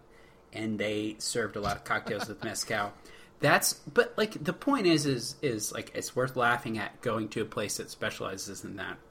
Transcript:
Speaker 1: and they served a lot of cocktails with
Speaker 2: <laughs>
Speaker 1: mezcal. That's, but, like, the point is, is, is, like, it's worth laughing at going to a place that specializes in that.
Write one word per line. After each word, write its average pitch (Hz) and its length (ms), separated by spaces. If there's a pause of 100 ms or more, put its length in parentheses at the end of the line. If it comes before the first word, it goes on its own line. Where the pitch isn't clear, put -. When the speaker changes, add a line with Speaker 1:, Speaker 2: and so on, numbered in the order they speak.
(520)
Speaker 1:
and 107 260
they 107 400
served 110 380
a 104 40
lot 101 160
of - 80
cocktails 104 440
with 104 160
Speaker 2:
<laughs> - 0
Speaker 1:
mezcal. 104 480 (480)
That's, 156 340
but, - 440
like, 214 240
the 175 100
point 247 340
is, 151 200
is, 120 340
is, 113 320
like, - 220
it's - 200
worth 131 220
laughing 120 420
at - 220
going 110 300
to 117 100
a 98 60
place 104 320
that 92 120
specializes 101 720
in 98 120
that. 95 220 (120)